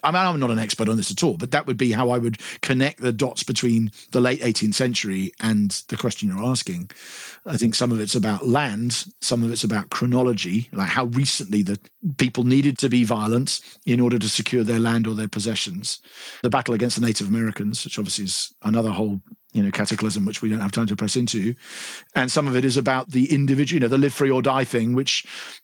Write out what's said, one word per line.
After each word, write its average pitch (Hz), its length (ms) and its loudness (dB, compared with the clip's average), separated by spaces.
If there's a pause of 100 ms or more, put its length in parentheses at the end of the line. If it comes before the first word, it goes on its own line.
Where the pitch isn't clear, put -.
I 156 80 2
mean, 185 120 2
I'm 175 140 0
not 123 140 0
an 110 80 0
expert 107 280 -2
on 113 80 2
this 101 140 -2
at 101 140 -4
all, 110 120 2
but 127 140 -6
that 147 160 -2
would 123 100 -2
be 123 140 2
how 120 200 2
I 123 80 2
would 113 200 -2 (240)
connect 135 380 0
the 123 100 0
dots 120 320 -2
between 113 480 2 (220)
the 123 80 4
late 127 240 2
eighteenth 110 320 0
century 101 640 -2
and 104 320 2 (160)
the - 80 -6
question 107 320 -2
you're 95 160 -4
asking. 98 480 -4 (520)
I 156 120 -4
think 113 180 2
some 123 160 0
of 113 80 2
it's 104 160 -2
about 107 320 0
land, 120 600 0 (140)
some 117 220 0
of 117 80 0
it's 117 140 -2
about 104 260 -2
chronology, 123 800 0
like 98 180 -2
how 127 160 0
recently 143 580 0
the - 160 -4 (360)
people 123 280 2
needed 135 340 4
to 135 100 2
be 123 140 4
violent 113 560 2 (260)
in 120 140 2
order 123 220 4
to 107 80 0
secure 117 340 0
their 113 160 0
land 113 300 2
or 110 60 -2
their 107 120 -4
possessions. 104 720 -6 (460)
The 120 60 2
battle 123 240 0
against 113 200 0
the 117 100 0
Native 107 220 0
Americans, 107 580 -2
which - 140 -10
obviously 101 280 -4
is - 360 -6
another 110 300 2
whole, 101 280 -2 (320)
you 104 120 2
know, 98 80 0
cataclysm, 104 520 -2
which 107 180 -4
we 113 60 0
don't 107 120 0
have 98 100 -2
time 113 160 0
to 101 80 -2
press 104 220 -2
into. 117 400 0 (580)
And 127 160 0
some 147 160 2
of 127 80 0
it 127 100 4
is 127 120 2
about 131 340 0
the 131 220 2
individual, 139 460 4
you - 20 2
know, 120 80 4
the 131 100 2
live 139 160 4
free 139 160 2
or 127 120 4
die 135 220 2
thing, 120 280 0
which 135 340 0 (380)